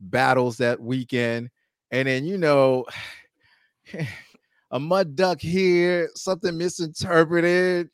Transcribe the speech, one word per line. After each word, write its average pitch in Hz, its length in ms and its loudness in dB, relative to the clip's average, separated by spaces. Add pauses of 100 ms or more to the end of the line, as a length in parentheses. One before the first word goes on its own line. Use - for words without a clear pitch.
battles 127 580 0
that 120 200 0
weekend. 120 680 -4 (420)
And 131 160 -2
then, 135 200 -2
you 196 100 -4
know, 135 540 4
<sighs> - 40 -16 (1800)
a 127 80 -6
mud 160 380 -2
duck 180 240 0
here, 175 720 2
something 180 440 -4
misinterpreted, 175 1400 2